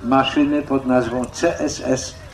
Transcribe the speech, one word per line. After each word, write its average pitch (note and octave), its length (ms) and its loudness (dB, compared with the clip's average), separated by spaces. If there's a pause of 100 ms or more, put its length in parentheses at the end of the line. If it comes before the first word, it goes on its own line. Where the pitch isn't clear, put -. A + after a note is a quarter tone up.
maszyny C#3 580 2
pod C3+ 240 -2
nazwą B2 400 2
C - 340 -2
S D3 260 -4
S C3 300 -2 (180)